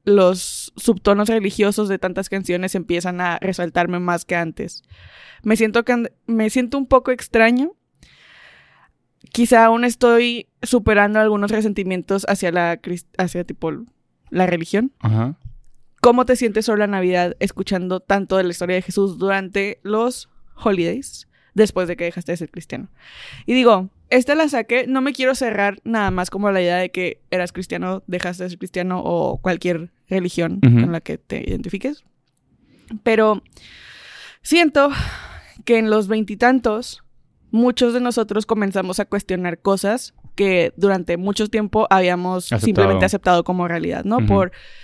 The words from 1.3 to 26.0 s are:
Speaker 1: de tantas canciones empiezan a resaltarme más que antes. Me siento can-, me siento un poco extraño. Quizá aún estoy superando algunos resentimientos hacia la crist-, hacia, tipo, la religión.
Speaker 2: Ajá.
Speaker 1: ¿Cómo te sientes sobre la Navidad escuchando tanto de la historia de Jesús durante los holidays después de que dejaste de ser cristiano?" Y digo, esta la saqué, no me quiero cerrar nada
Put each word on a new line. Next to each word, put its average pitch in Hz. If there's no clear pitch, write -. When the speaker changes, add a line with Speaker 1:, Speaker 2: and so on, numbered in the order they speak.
Speaker 1:
de 190
tantas 190
canciones 185
empiezan 180
a 175
resaltarme 175
más 175
que 175
antes. 165
Me 214
siento 226
can-, 240
me 220
siento 247
un 269
poco 254
extraño. 247
Quizá 226
aún 226
estoy 240
superando 208
algunos 208
resentimientos 196
hacia 190
la 170
crist-, -
hacia, 180
tipo, 165
la 185
religión. 180
Speaker 2:
Ajá. 113
Speaker 1:
¿Cómo 240
te 254
sientes 220
sobre 208
la 208
Navidad 180
escuchando 185
tanto 196
de 190
la 175
historia 175
de 185
Jesús 190
durante 196
los 220
holidays 190
después 190
de 170
que 170
dejaste 170
de 175
ser 165
cristiano?" -
Y 226
digo, 220
esta 254
la 320
saqué, 247
no 262
me 269
quiero 262
cerrar 202
nada 214